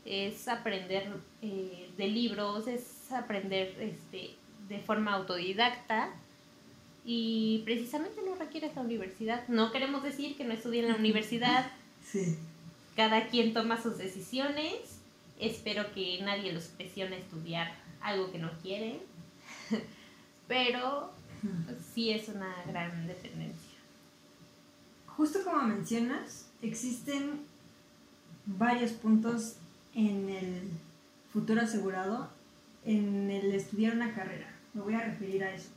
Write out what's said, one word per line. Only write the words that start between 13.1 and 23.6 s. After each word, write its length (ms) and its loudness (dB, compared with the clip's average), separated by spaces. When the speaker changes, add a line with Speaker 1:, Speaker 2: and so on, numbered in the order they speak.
Speaker 1:
quien 260 4
toma 260 2
sus 160 -2
decisiones. 760 -2
Espero 540 -2
que 300 -2
nadie 300 0
los 120 -4
presione 520 -6
a 40 -8
estudiar 520 -4
algo 320 0
que 60 -6
no 120 -2
quieren. 380 -4
<laughs> 100 2
Pero 640 2
Speaker 2:
Ujú. 320 -2
Speaker 1:
sí 160 2
es 180 0
una 240 -6
gran 400 -2
dependencia. 640 -8